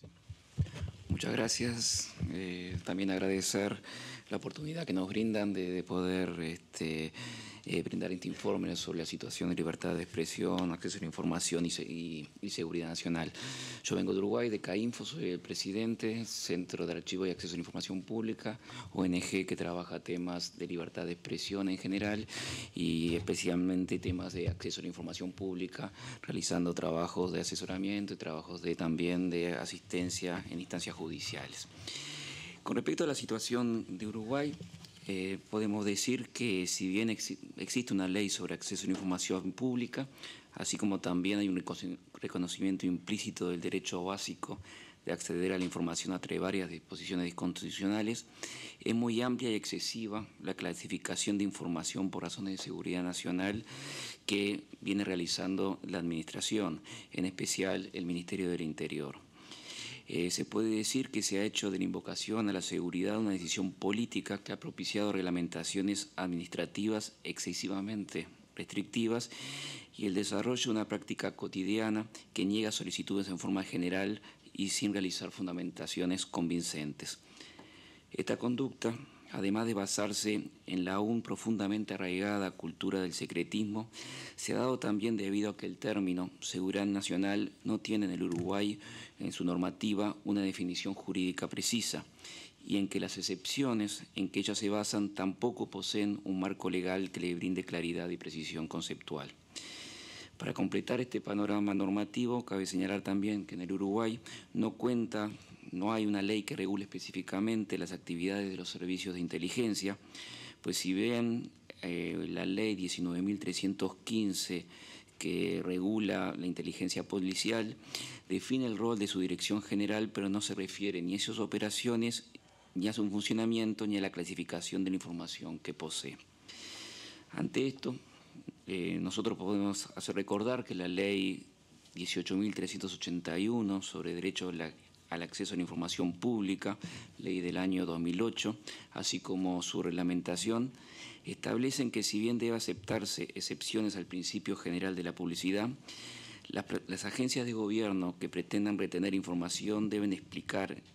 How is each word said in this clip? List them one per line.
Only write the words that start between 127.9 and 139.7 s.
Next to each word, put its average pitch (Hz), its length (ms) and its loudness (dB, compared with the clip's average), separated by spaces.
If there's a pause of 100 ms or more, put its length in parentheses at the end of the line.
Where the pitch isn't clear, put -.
eh, 90 360 0
nosotros 98 360 0
podemos 101 580 2
hacer 95 200 -4
recordar 101 480 2
que - 100 -6
la 90 140 0
ley 95 580 2 (480)
dieciocho 90 440 0
mil 101 180 2
trescientos 92 380 -4
ochenta 85 440 -2
y 101 120 4
uno 104 320 2
sobre 85 320 -4
derecho 90 360 0
a 87 40 -4
la, 82 200 -4 (360)
al 85 140 -2
acceso 180 300 -4
a 180 40 0
la 90 60 2
información 87 500 0
pública, 98 640 0 (400)
ley 92 240 0
del 87 160 0
año 92 280 4
dos 85 140 0
mil 87 220 2
ocho, 113 340 0 (360)
así - 280 -2
como 92 440 0
su 87 200 0